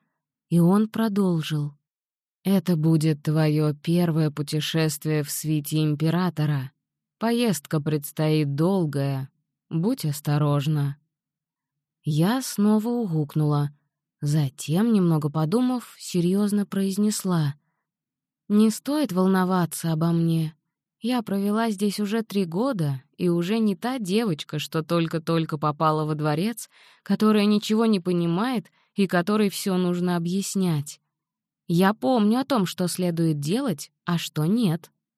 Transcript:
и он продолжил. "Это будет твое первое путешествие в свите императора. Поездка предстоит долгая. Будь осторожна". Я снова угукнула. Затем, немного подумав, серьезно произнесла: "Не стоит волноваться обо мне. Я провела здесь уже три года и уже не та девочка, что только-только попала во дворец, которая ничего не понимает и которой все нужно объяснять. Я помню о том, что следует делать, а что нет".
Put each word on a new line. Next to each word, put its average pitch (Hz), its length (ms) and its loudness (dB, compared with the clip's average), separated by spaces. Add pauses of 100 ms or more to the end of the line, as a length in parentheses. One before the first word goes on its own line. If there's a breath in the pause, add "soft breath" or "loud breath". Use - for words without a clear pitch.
(500)
и 170 100 4
он 190 280 4
продолжил. 175 840 -2 (720)
"Это 185 320 2
будет 156 480 2
твое 151 500 2
первое 165 560 0
путешествие 151 920 -2
в 147 80 -8
свите 151 520 -2
императора. 151 880 0 (460)
Поездка 226 640 0
предстоит 151 720 0
долгая. 139 760 0 (400)
Будь 185 360 -2
осторожна". 147 920 0 (1080)
Я 175 400 0
снова 214 460 2
угукнула. 151 800 0 (500)
Затем, 151 720 0
немного 165 380 2
подумав, 220 640 -2
серьезно 196 680 0
произнесла: 196 880 -2 (920)
"Не 214 220 4
стоит 277 420 -2
волноваться 185 800 0
обо 165 200 0
мне. 165 440 0 (440)
Я 247 220 -2
провела 208 500 -2
здесь 202 280 -2
уже 208 220 -2
три 196 240 -2
года 165 560 -2 (160)
и 180 120 0
уже 175 300 0
не 214 160 2
та 254 240 -6
девочка, 190 600 -2
что 160 240 -4
только-только 165 760 -2
попала 156 480 0
во 151 100 -2
дворец, 156 540 -2 (340 soft breath)
которая 214 420 2
ничего 208 400 2
не 220 140 2
понимает 175 720 -2 (220)
и 196 140 0
которой 202 420 2
все 185 280 -2
нужно 180 380 0
объяснять. 175 840 -2 (640)
Я 185 260 4
помню 233 460 2
о 269 60 -2
том, 233 200 0
что 180 220 -4
следует 165 520 0
делать, 180 520 -4 (140)
а 175 120 -2
что - 280 -4
нет". 185 460 0 (260)